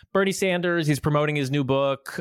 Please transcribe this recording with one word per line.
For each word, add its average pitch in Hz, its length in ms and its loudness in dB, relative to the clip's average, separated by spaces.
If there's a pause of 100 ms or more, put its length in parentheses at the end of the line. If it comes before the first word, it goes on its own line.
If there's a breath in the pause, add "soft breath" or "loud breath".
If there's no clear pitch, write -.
(140 loud breath)
Bernie 196 200 2
Sanders, 175 540 0
he's 151 120 2
promoting 151 380 0
his 135 140 -2
new 143 120 0
book, 135 580 -2